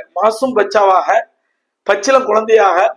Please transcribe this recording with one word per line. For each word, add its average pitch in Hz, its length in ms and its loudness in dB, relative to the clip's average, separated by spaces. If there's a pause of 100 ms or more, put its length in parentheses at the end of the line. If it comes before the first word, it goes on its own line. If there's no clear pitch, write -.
(160)
மாசூம் 220 400 -2
பச்சாவாக, 196 540 0 (800)
பச்சிளம் 240 380 0
குழந்தையாக, 214 540 2 (180)